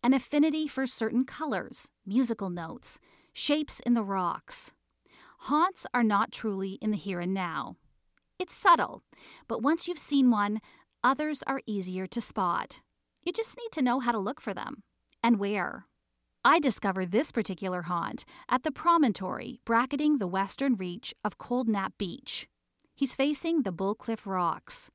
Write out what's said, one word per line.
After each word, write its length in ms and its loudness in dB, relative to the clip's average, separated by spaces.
an 100 6
affinity 540 2
for 180 -4
certain 380 0
colors, 640 -6
musical 420 0
notes, 520 -10
shapes 480 -2
in 140 2
the 100 2
rocks. 680 -4
Haunts 540 0
are 120 4
not 260 2
truly 500 -4
in 120 0
the 40 0
here 220 -4
and 160 -2
now. 440 -6
It's 160 -6
subtle, 480 4
but 120 -2
once 280 2
you've 100 -6
seen 320 4
one, 300 2
others 460 2
are 180 -4
easier 400 -4
to 140 -4
spot. 600 -2
You 80 -2
just 260 0
need 140 -2
to 100 0
know 160 4
how 140 0
to 80 0
look 200 -4
for 140 -6
them 300 -10
and 200 6
where. 460 -4
I 120 8
discovered 500 0
this 220 2
particular 500 -2
haunt 420 -4
at 140 0
the 80 0
promontory 960 2
bracketing 540 2
the 100 0
western 480 0
reach 360 -8
of 140 -4
Cold 300 -2
Nap 300 -2
Beach. 480 -6
He's 220 -2
facing 460 0
the 100 -2
Bull 240 -2
Cliff 320 -6
Rocks. 680 -4